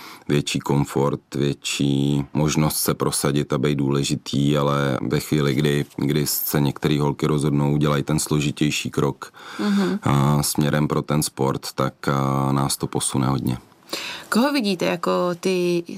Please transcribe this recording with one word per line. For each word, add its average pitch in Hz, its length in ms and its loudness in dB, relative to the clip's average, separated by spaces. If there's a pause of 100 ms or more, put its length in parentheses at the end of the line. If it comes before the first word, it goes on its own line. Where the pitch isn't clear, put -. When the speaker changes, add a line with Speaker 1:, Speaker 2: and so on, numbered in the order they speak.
(280)
Speaker 1:
větší 71 320 0
komfort, 71 760 -2
větší 71 960 0
možnost 76 440 2
se - 160 0
prosadit 73 600 0
a 73 40 2
být 73 180 2
důležitý, 71 840 0
ale 71 440 0
ve - 180 0
chvíli, 71 340 0
kdy, 71 320 0 (120)
kdy 71 300 0
se - 340 -2
některý 71 380 0
holky 73 280 0
rozhodnou, 71 460 2
udělají 73 300 2
ten 76 160 0
složitější 73 680 0
krok, 71 440 -4 (260)
Speaker 2:
Mhm. 202 440 2
Speaker 1:
a - 400 4
směrem 76 440 2
pro 71 140 0
ten 73 220 0
sport, 69 520 -2
tak, - 320 -4
a 67 440 0
nás 69 260 0
to - 100 -4
posune 67 400 -2
hodně. 64 300 -2 (720)
Speaker 2:
Koho 269 240 2
vidíte 202 320 0
jako 180 260 -2 (280)
ty 175 440 0 (140)